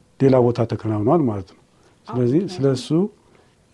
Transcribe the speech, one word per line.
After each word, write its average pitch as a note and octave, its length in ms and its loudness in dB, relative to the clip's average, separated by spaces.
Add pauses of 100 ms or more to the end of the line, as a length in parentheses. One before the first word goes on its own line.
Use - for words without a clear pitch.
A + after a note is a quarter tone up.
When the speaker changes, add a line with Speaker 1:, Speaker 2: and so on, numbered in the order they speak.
(200)
Speaker 1:
ሌላ C3 200 4
ቦታ A#2+ 260 2
ተከናውኗል A2 580 0
ማለት G#2 260 -4
ነው። - 120 -20 (460)
ስለዚህ B2+ 340 0
Speaker 2:
አዎ። G3 80 -6
Speaker 1:
ስለሱ፣ C3 380 -2 (880)